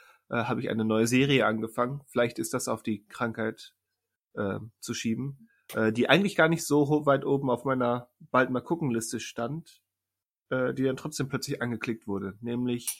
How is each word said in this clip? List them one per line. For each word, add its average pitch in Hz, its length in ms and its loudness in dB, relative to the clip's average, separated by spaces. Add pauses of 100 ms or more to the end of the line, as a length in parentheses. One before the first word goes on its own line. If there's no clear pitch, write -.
(300)
äh, 120 60 -4 (100)
habe 120 160 -2
ich 113 80 -4
eine 110 160 0
neue 110 220 4
Serie 127 380 4
angefangen. 113 640 -2
Vielleicht 123 320 0
ist 127 140 -4
das 123 160 -4
auf 110 120 -4
die 104 260 -4
Krankheit, 113 680 -6 (600)
äh, 101 240 -2 (200)
zu - 140 -8
schieben, 123 560 -6 (260)
äh, 110 160 4
die 117 180 2
eigentlich 180 260 4
gar 160 120 6
nicht 165 180 0
so 147 240 4
ho-, 151 160 2
weit 139 200 4
oben 139 240 0
auf 120 160 -2
meiner 123 420 0 (240)
bald 127 180 4
mal 127 120 -2
gucken 160 280 -2
Liste 113 300 -4
stand, 135 600 -10 (680)
äh, 131 240 0
die 131 100 -2
dann 131 140 2
trotzdem 151 300 -4
plötzlich 139 340 -6
angeklickt 117 460 -4
wurde, 98 340 -4
nämlich, 120 460 -4 (120)